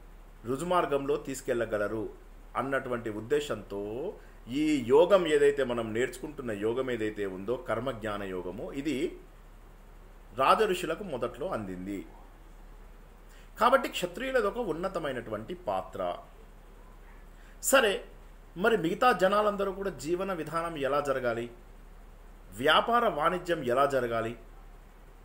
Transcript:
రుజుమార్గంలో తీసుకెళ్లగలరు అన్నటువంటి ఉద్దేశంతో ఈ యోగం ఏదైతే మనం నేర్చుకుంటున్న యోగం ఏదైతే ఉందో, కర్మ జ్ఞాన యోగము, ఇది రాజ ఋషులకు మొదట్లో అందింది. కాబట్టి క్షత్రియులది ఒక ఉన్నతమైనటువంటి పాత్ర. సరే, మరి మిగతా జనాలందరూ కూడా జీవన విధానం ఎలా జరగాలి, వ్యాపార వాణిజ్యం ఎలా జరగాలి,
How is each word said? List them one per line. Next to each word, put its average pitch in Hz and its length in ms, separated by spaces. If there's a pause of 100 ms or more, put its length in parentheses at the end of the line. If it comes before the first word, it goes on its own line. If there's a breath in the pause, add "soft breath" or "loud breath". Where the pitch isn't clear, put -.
(460)
రుజుమార్గంలో 143 720
తీసుకెళ్లగలరు 110 920 (460)
అన్నటువంటి 123 540
ఉద్దేశంతో 110 1040 (360 loud breath)
ఈ 147 380
యోగం 175 400
ఏదైతే 143 360
మనం 117 300
నేర్చుకుంటున్న 127 580
యోగం 117 400
ఏదైతే 107 340
ఉందో, 98 300
కర్మ 117 360
జ్ఞాన 104 320
యోగము, 95 480
ఇది 143 480 (1160)
రాజ 160 260
ఋషులకు 180 400
మొదట్లో 139 460
అందింది. 95 560 (1500 loud breath)
కాబట్టి 254 300
క్షత్రియులది 240 580
ఒక 202 100
ఉన్నతమైనటువంటి 156 960
పాత్ర. 95 640 (1500 loud breath)
సరే, 233 420 (520)
మరి 220 200
మిగతా 196 340
జనాలందరూ 196 600
కూడా 190 180
జీవన 175 440
విధానం 165 440
ఎలా 139 220
జరగాలి, 123 520 (1080)
వ్యాపార 220 500
వాణిజ్యం 165 560
ఎలా 123 220
జరగాలి, 120 520 (880)